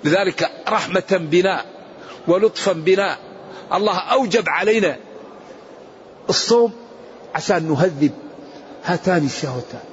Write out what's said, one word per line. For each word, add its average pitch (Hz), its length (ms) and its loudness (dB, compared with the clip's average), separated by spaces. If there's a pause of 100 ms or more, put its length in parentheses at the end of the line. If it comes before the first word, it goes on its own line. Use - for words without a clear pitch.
لذلك 170 460 0 (180)
رحمة 185 420 0
بنا 175 540 2 (640)
ولطفا 196 440 4
بنا 175 440 2 (560)
الله 196 260 2
أوجب 214 500 2
علينا 185 480 2 (1300)
الصوم 233 440 4 (640)
عشان 160 340 0
نهذب 151 440 2 (720)
هاتان 175 400 0
الشهوتان 127 560 -6 (120)